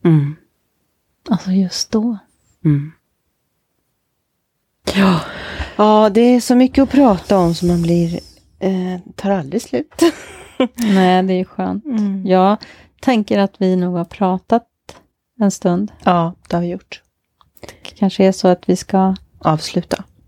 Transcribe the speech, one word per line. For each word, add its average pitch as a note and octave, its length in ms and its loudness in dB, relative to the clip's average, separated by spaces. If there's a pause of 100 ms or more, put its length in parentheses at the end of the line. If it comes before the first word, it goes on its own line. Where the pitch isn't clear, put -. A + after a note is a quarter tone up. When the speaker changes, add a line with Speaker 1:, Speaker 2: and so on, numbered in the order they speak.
Speaker 1:
Mm. D3+ 320 2 (920)
Speaker 2:
Alltså F#3 220 -4
just F#3 400 -4
då. A3 260 -2 (480)
Speaker 1:
Mm. D3 260 0 (2000)
Ja. F#3+ 260 2 (560)
Ja, G#3+ 320 4
det G#3 120 2
är B3 200 4
så B3 140 0
mycket B3+ 260 4
att C4+ 100 2
prata G#3+ 460 2
om E3+ 180 2
så F3 100 -6
man F3 160 0
blir, E3+ 380 0 (400)
eh, F#3 400 -4 (160)
tar G3 160 -4
aldrig F3+ 300 -4
slut. - 320 -8 (480)
<laughs> - 340 -6
Speaker 2:
Nej, F#3+ 480 2
det F#3+ 100 -2
är F#3 120 -2
skönt. F#3+ 400 -8
Speaker 1:
Mm. G3+ 420 -4
Speaker 2:
Jag F#3 300 2 (440)
tänker G#3+ 380 0
att G3 180 0
vi F#3 180 0
nog F3+ 220 -2
har E3+ 80 -4
pratat F#3+ 600 -2 (760)
en G3+ 120 2
stund. F#3 400 -4 (120)
Speaker 1:
Ja, F3 300 0 (140)
det - 80 -6
har F3 60 -2
vi F3 80 -4
gjort. - 320 -14 (600)
Speaker 2:
Det - 340 -20
kanske G3 300 0
är F#3+ 60 4
så F#3+ 160 -2
att F3+ 220 0
vi F#3 60 2
ska F#3+ 400 -2 (260)
Speaker 1:
Avsluta. - 640 -4 (240)